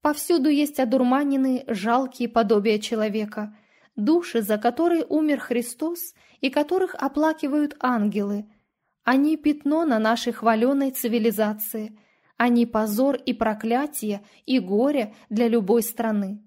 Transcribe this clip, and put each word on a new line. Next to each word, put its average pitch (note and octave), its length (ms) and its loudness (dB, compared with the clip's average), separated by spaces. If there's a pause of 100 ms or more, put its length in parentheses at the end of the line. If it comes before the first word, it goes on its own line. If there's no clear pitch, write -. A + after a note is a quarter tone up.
Повсюду D4+ 480 0
есть D4 300 0
одурманенные, C4 880 2
жалкие A#3+ 600 -2
подобия G#3+ 480 2
человека, G#3+ 800 -4 (380)
души, B3 480 2
за G#3+ 160 0
которые D#4+ 440 2
умер D4+ 360 0
Христос B3+ 760 -6 (280)
и C4 100 0
которых F4 420 0
оплакивают D4 880 -2
ангелы. G#3 680 -2 (580)
Они — C#4+ 320 2
пятно D4+ 500 0
на A#3+ 120 2
нашей A#3 360 0
хваленой B3 580 2
цивилизации. G#3+ 1040 -2 (400)
Они A#3+ 280 4
позор A3+ 500 0
и - 180 -4
проклятие, A3 880 -2 (240)
и B3+ 140 2
горе G#3+ 560 0 (140)
для A#3 180 0
любой A3+ 340 2
страны. G#3 640 -4